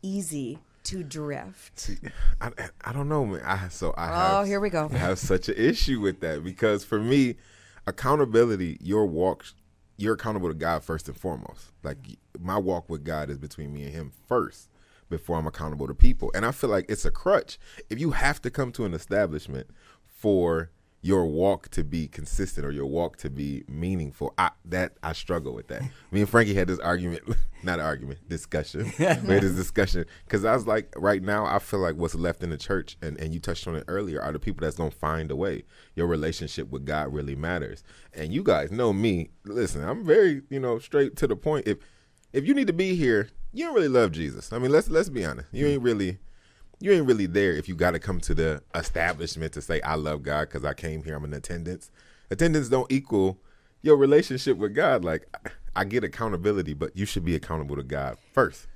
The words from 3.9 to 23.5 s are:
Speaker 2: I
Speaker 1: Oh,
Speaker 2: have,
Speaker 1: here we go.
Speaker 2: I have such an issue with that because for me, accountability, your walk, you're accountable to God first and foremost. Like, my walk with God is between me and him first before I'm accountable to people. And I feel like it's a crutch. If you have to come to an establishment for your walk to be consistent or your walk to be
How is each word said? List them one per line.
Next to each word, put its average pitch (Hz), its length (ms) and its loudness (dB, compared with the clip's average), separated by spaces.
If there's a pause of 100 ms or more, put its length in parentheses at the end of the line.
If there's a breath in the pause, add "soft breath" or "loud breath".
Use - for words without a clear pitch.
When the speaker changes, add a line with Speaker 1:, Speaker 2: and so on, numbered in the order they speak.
Speaker 2:
I 85 120 -4
Speaker 1:
Oh, 185 300 2
Speaker 2:
have, 202 80 0
Speaker 1:
here 202 120 0
we 208 100 -2
go. 156 220 -2
Speaker 2:
I - 60 0
have 92 220 0
such - 300 0
an 104 60 -2
issue 131 440 2
with 98 220 0
that 78 220 -4
because 101 400 0
for 110 160 -2
me, 123 360 4 (520 soft breath)
accountability, 113 920 2
your 104 240 2
walk, 87 400 0 (520)
you're 107 180 0
accountable 104 340 -4
to 80 60 -4
God 80 280 -2
first 80 240 -6
and 67 100 -14
foremost. - 540 -10 (120)
Like, 71 140 -8 (420)
my 92 180 -4
walk 90 320 -2
with 78 140 -8
God 76 260 -6
is 71 80 -8
between 71 360 -12
me 71 100 -10
and 71 100 -10
him 78 180 -12 (160)
first - 420 -2 (400 soft breath)
before 82 280 -4
I'm 78 100 -2
accountable 76 400 -6
to 69 60 -8
people. - 420 8
And 101 100 0
I 120 60 0
feel 131 180 -2
like 98 200 2
it's 107 160 -2
a - 60 4
crutch. - 480 0 (300 loud breath)
If 117 100 -6
you 156 120 0
have 135 320 2
to 123 80 -2
come 127 220 -4
to 117 120 -4
an 90 80 -2
establishment 78 760 -2 (400 soft breath)
for 85 640 2 (300)
your 90 260 2
walk 85 420 0
to 82 140 -2
be 76 240 -4
consistent - 580 -4
or 71 60 -4
your 69 160 -4
walk 78 300 -2
to - 120 -8
be 69 380 -6